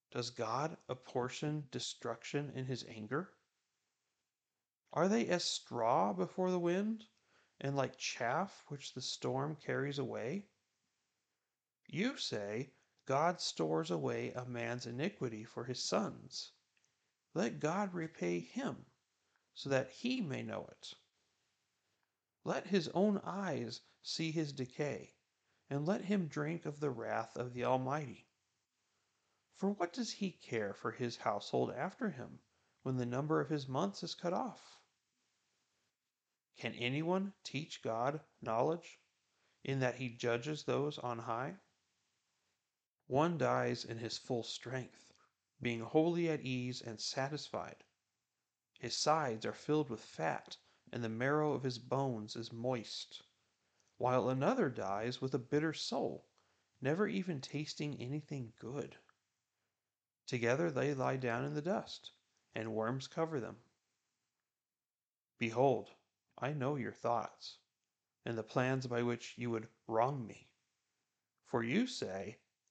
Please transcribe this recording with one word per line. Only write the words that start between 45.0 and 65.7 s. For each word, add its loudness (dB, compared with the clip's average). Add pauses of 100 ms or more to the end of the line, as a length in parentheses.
being 0
wholly 4
at 0
ease -2
and -8
satisfied. -4 (960)
His -4
sides 2
are 0
filled 2
with -4
fat, -4 (340)
and -2
the -2
marrow 2
of 0
his -2
bones 0
is -6
moist, -4 (720)
while 4
another 4
dies -2
with 0
a 2
bitter 2
soul, -4 (500)
never 2
even -2
tasting -4
anything -6
good. -8 (1300)
Together 4
they 2
lie 2
down 0
in -2
the -2
dust, -4 (420)
and -2
worms 0
cover -2
them. -6 (1800)
Behold, 4 (420)